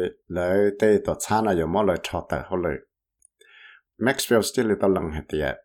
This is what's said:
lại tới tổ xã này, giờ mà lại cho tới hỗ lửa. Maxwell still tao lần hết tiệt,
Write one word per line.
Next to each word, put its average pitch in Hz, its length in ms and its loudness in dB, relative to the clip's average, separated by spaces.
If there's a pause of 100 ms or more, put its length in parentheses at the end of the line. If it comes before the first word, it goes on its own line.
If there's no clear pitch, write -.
(280)
lại 90 300 0 (220)
tới 107 260 4
tổ 82 140 0
xã 107 220 0
này, 104 160 2
giờ 80 80 0
mà 95 180 0
lại 92 200 2
cho - 260 -6
tới 76 160 -4
hỗ 95 100 -6
lửa. 85 200 -2 (1200)
Maxwell 113 420 2
still 110 400 0
tao 98 80 4
lần 90 220 0
hết 73 160 -6
tiệt, 73 380 -4